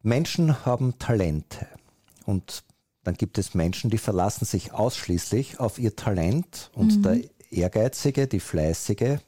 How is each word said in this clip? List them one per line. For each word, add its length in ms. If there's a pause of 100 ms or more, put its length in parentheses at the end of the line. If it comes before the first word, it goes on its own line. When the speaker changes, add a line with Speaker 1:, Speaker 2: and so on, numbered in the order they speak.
Speaker 1:
Menschen 600
haben 320
Talente 680 (580)
und 380 (400)
dann 100
gibt 240
es 160
Menschen, 340
die 100
verlassen 460
sich 280
ausschließlich 880
auf 180
ihr 160
Talent 800
und 220
Speaker 2:
Mhm. 80
Speaker 1:
der 160 (320)
Ehrgeizige, 760
die 140
Fleißige 880